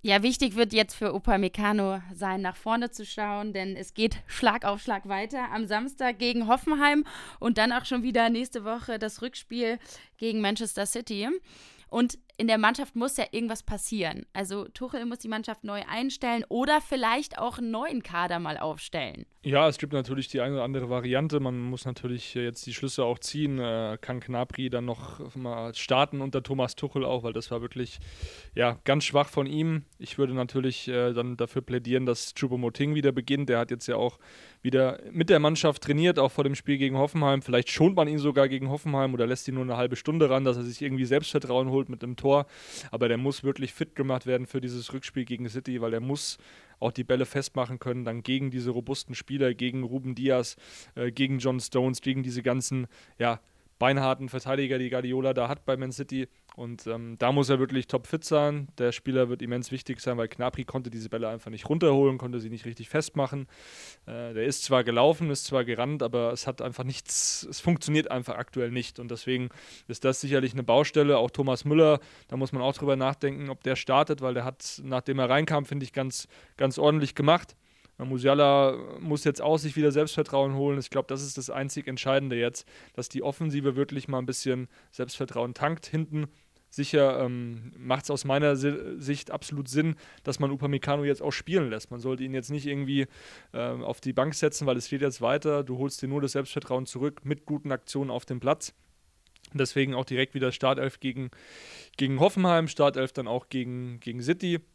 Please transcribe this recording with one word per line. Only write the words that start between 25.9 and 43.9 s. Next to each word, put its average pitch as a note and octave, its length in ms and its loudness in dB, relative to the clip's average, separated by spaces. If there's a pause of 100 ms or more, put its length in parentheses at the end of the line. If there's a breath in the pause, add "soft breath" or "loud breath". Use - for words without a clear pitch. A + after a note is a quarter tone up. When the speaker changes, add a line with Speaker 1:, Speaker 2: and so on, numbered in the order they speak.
Speaker 2:
unter C3+ 220 -4
Thomas C3+ 320 -2
Tuchel C3+ 300 -4
auch, B2+ 180 0
weil A#2 100 -4
das - 160 -6
war A#2 120 -4
wirklich, A#2+ 380 -8 (540 loud breath)
ja, A#2+ 300 2
ganz C#3+ 220 4
schwach C#3+ 240 4
von C#3 180 0
ihm. D#3 380 0 (120)
Ich - 200 -14
würde C3 160 2
natürlich, B2+ 560 -2
äh, B2 240 2
dann A#2+ 240 -2
dafür A#2+ 240 -2
plädieren, B2 440 0
dass - 300 -2
Choupo-Moting B2 580 0
wieder C#3 200 4
beginnt. C3+ 360 0
Der A#2+ 80 4
hat A#2 140 0
jetzt A#2 160 -6
ja A#2+ 80 0
auch A#2 240 0 (420 loud breath)
wieder C3 380 2 (120)
mit E3 180 0
der E3+ 100 10
Mannschaft D3+ 420 4
trainiert, D#3 380 4
auch C3+ 120 6
vor C#3+ 120 0
dem C#3 100 2
Spiel C#3 240 0
gegen C3+ 200 2
Hoffenheim. C#3+ 440 4
Vielleicht B2 280 2
schont E3+ 260 6
man D#3 140 6
ihn D3+ 100 0
sogar C#3 300 4
gegen C3+ 200 -2
Hoffenheim C#3 440 0
oder A#2+ 120 2
lässt B2+ 220 -2
ihn C3 80 -4
nur C3 80 -2
eine B2 140 -2
halbe B2 180 0
Stunde D3+ 340 4
ran, C3+ 140 4
dass B2+ 140 4
er A#2+ 60 -4
sich A#2+ 180 -8
irgendwie C3 240 0
Selbstvertrauen C3 640 2
holt C3+ 200 0
mit B2 140 -8
einem A#2+ 140 -8
Tor. C3+ 100 0 (640 loud breath)
Aber A#2+ 160 0
der A#2 100 2
muss C3+ 280 -2
wirklich C3+ 280 -2
fit - 220 -8